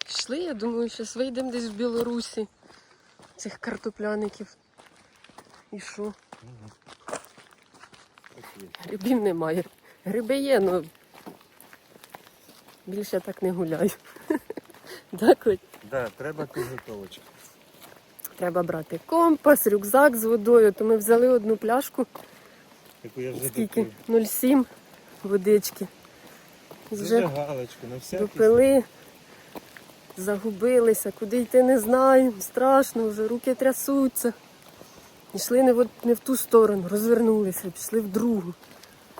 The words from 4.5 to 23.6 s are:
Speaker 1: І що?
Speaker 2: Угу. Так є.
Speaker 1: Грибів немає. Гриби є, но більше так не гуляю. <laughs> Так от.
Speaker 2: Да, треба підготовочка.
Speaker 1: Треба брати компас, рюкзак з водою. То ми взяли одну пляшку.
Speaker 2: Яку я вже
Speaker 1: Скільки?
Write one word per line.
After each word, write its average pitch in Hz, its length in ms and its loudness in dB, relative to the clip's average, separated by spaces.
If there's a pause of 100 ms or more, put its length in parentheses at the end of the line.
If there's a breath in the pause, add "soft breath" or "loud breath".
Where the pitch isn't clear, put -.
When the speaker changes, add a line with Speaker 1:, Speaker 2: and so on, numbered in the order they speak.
Speaker 1:
І 202 80 -14
що? - 220 -14
Speaker 2:
Угу. 120 680 -16 (1600)
Так - 100 -20 (180)
є. 190 60 -20 (160)
Speaker 1:
Грибів 220 380 -2
немає. 170 420 -2 (400 soft breath)
Гриби 220 320 -4
є, 277 240 2
но 180 240 0 (2000)
більше 196 340 -6
так - 220 -14
не 185 80 0
гуляю. 170 440 -2
<laughs> - 60 -20 (1200 loud breath)
Так 240 260 4
от. 196 120 0 (320)
Speaker 2:
Да, 123 260 -6
треба 151 300 -10
підготовочка. 120 760 -14 (1120)
Speaker 1:
Треба 175 260 -2
брати 165 440 -8
компас, 320 600 4
рюкзак 226 500 4
з 220 80 -4
водою. 220 480 6
То 214 120 -4
ми 220 120 2
взяли 233 320 4
одну 220 280 2
пляшку. 240 500 -2 (1000 loud breath)
Speaker 2:
Яку 120 160 -14
я 127 120 -8
вже 269 160 -8
Speaker 1:
Скільки? 226 340 -4